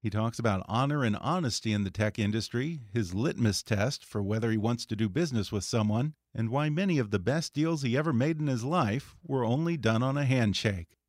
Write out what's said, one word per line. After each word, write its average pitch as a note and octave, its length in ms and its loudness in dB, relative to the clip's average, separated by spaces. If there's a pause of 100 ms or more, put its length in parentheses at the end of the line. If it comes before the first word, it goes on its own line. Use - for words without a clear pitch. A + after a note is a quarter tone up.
He A2 80 -2
talks A2 300 -2
about G2+ 280 0
honor C3+ 380 0
and G#2+ 100 2
honesty C3+ 560 -2
in G#2 120 2
the F#2+ 80 -2
tech G#2+ 260 0
industry, A#2+ 640 -2 (100)
his F#2+ 220 -2
litmus A2 480 0
test A2 420 -2
for G#2 200 -6
whether A2 260 0
he A2+ 80 2
wants A2+ 300 -2
to A2 80 -4
do A2 120 0
business B2 440 -2
with G#2 120 -4
someone, A2 520 0 (180)
and A2+ 160 -2
why C#3+ 200 0
many F3 280 2
of G#2+ 140 0
the G#2 80 2
best C3+ 340 -2
deals D#3 300 0
he A#2+ 120 2
ever D#3 160 0
made D3 280 2
in D3+ 80 0
his B2 160 0
life C#3 600 0
were C3 220 0
only D#3+ 320 2
done A2+ 240 2
on C3+ 160 0
a C#3+ 80 0
handshake. G#2+ 720 2 (120)